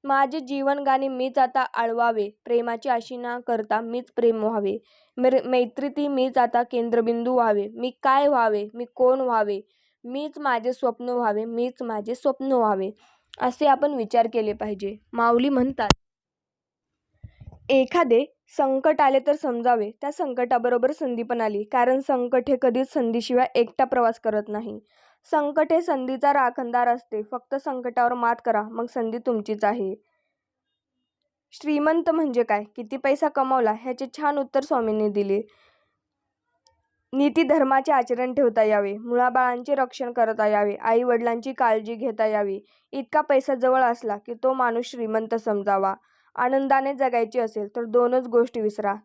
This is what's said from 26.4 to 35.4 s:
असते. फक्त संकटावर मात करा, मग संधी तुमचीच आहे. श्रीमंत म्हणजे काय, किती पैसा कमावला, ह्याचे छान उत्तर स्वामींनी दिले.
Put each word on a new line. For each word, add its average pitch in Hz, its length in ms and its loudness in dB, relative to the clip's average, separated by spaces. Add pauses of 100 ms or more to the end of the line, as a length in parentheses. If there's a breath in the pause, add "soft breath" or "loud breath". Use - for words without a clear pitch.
असते. 233 340 -4
फक्त 247 320 -8
संकटावर 247 600 -2
मात 240 300 0
करा, 220 180 2
मग 226 320 -6
संधी 226 240 -4
तुमचीच 214 460 -2
आहे. 202 300 -2 (1600)
श्रीमंत 311 580 0
म्हणजे 285 320 0
काय, 208 220 0 (120)
किती 247 200 -10
पैसा 285 320 0
कमावला, 262 440 2
ह्याचे 247 340 -8 (100)
छान 294 220 -2
उत्तर 269 240 -2
स्वामींनी 220 460 0
दिले. 202 320 0 (1700 soft breath)